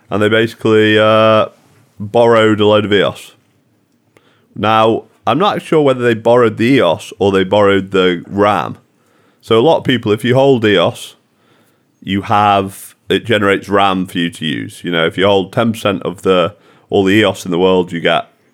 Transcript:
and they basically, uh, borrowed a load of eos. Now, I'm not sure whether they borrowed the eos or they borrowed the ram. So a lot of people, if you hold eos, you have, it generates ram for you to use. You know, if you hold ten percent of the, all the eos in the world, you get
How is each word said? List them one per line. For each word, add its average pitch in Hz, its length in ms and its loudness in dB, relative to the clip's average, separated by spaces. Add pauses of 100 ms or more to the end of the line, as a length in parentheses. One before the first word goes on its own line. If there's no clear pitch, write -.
(100)
and 95 100 -4
they 104 80 0
basically, 110 720 0
uh, 110 500 2 (520)
borrowed 110 600 2
a 104 60 2
load 107 180 2
of 101 80 -4
eos. 90 420 -2 (1200)
Now, 110 480 2 (240)
I'm 120 100 0
not 180 240 -2
sure 160 180 0
whether 131 220 0
they 120 120 0
borrowed 113 420 2
the 110 80 -2
eos 110 560 0
or 101 100 2
they 95 140 2
borrowed 98 480 0
the 92 340 0
ram. 98 520 -2 (640)
So 113 180 0
a 117 40 4
lot 151 160 2
of - 60 -6
people, 120 260 -2
if 104 140 -2
you 120 100 0
hold 131 300 2
eos, 98 500 0 (840)
you 98 220 -4
have, 101 760 -2 (120)
it 95 160 -2
generates 101 440 0
ram 95 380 0
for 90 120 -8
you 85 120 -4
to - 140 -14
use. 64 380 -8
You 85 80 -8
know, 82 160 0
if 82 100 -4
you 87 80 0
hold 98 280 0
ten 117 200 -2
percent 104 300 -4
of 87 200 -8
the, 90 340 0 (340)
all 98 140 0
the 95 100 0
eos 101 300 0
in 92 80 -6
the 85 80 -2
world, 92 320 0
you 85 80 -8
get 82 280 -2 (260)